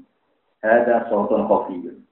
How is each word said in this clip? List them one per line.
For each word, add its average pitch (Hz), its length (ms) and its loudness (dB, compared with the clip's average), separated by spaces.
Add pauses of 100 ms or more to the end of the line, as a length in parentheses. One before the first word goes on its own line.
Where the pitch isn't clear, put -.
(600)
hadza 117 460 2
sautun 104 400 -2
khafiyun." 90 640 -4